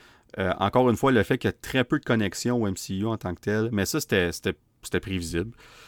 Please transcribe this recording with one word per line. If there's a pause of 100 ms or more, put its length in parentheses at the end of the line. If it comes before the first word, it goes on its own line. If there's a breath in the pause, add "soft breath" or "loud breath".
(380 soft breath)
Euh,
encore
une
fois,
le
fait
qu'il
y
a
très
peu
de
connexion
au
M
C
U
en
tant
que
tel,
mais
ça,
c'était,
c'était, (280)
c'était
prévisible. (360 loud breath)